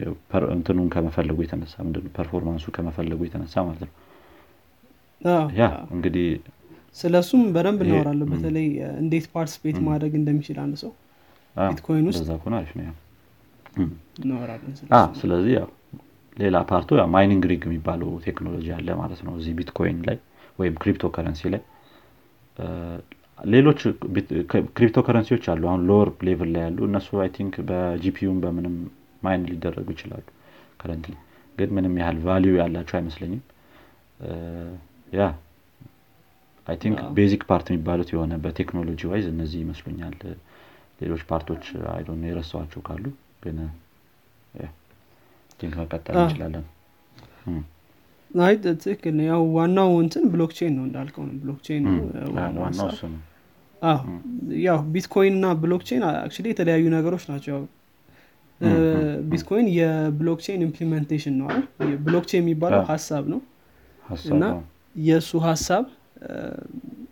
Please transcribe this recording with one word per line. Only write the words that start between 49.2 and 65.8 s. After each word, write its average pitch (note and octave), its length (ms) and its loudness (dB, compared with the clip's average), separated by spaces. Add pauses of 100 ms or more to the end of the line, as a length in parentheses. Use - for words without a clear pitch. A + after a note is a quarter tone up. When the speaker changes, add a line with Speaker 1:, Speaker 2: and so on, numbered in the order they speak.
Speaker 2:
ያው E3 240 2
ዋናው F3+ 480 4
እንትን E3+ 300 2
ብሎክቼን E3+ 460 0
ነው C3 100 -2
እንዳልከው C3+ 400 -8
ነው። C3+ 140 -8
ብሎክቼን C#3+ 460 -6
ነው፣ F#2+ 120 2
Speaker 1:
ም፣ E2 120 -2
Speaker 2:
እ፣ - 120 -8
Speaker 1:
አዎ፣ - 140 -6
Speaker 2:
ዋናው F2 280 -2
Speaker 1:
ዋናው F2+ 40 -4 (160)
Speaker 2:
ሀሳብ። G2 100 -2
Speaker 1:
እሱ - 140 -10
ነው። D#2+ 160 -10 (600)
Speaker 2:
አዎ፣ D#3 240 2
Speaker 1:
ም። F2 140 -8 (380)
Speaker 2:
ያው E3+ 300 4
ቢትኮይን G3 460 2
እና F#3+ 220 2
ብሎክቼን F3 460 0
አ-፣ E3 180 2
actually F#3 300 -6
የተለያዩ E3 420 4
ነገሮች E3 340 0
ናቸው። C#3+ 260 -8
ያው፣ C#3 120 -6 (1000)
እ፣ E3+ 60 4
Speaker 1:
ም፣ E3 80 8 (160)
ም፣ D#3 220 2
ም። D3+ 140 -4
Speaker 2:
ቢትኮይን G#3 440 2
የብሎክቼን E3 920 2
ኢምፕሊሜንቴሽን D#3 720 0
ነው C3+ 120 0
አይደል? C4 180 0 (220)
የብሎክቼን D#3+ 520 2
የሚባለው E3+ 400 2
Speaker 1:
አዎ። F3+ 80 2
Speaker 2:
ሀሳብ D#3 400 -2
ነው። G3 140 -2 (640)
Speaker 1:
ሀሳብ F2 260 -6
Speaker 2:
እና D3+ 140 6
Speaker 1:
ነው። F2 160 -2 (340)
Speaker 2:
የእሱ D#3+ 360 4 (100)
ሀሳብ፣ E3 440 2 (360)